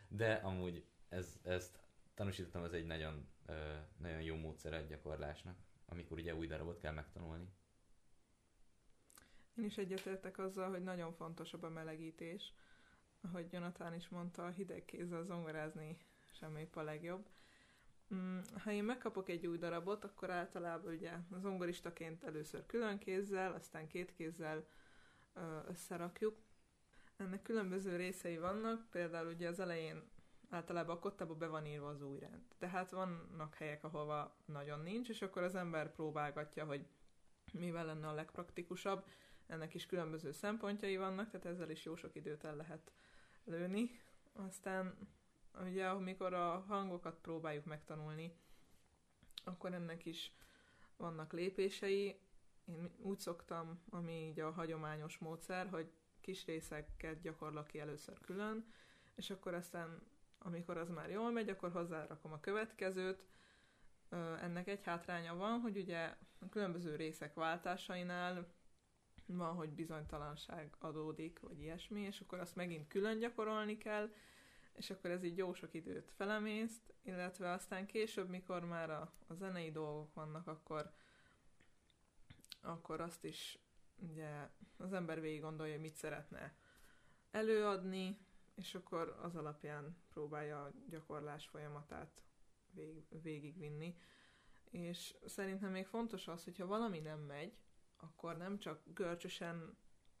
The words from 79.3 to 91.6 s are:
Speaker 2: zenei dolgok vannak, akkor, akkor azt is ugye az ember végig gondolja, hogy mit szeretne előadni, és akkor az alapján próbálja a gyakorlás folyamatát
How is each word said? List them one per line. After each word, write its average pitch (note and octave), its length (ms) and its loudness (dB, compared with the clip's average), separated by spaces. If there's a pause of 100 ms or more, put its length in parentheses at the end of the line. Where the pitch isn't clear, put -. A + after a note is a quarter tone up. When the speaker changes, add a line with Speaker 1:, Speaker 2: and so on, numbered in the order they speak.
Speaker 2:
zenei F3 360 0
dolgok D3+ 440 0
vannak, D#3 320 -4
akkor, D#3 460 -2 (1700)
akkor E3 400 -2
azt E3+ 240 -4
is - 340 -4 (380)
ugye D#3 520 -4 (280)
az F3+ 160 -2
ember E3 280 2
végig D#3 200 2
gondolja, D#3 320 0
hogy D3+ 100 0
mit D#3 120 -4
szeretne D3 600 -4 (760)
előadni, G3+ 880 6 (360)
és - 200 -6
akkor E3 480 0
az E3+ 140 -2
alapján D3+ 600 -4 (140)
próbálja D3+ 520 -2
a C#3+ 100 -6 (160)
gyakorlás D3 580 -4
folyamatát D3+ 800 -8 (460)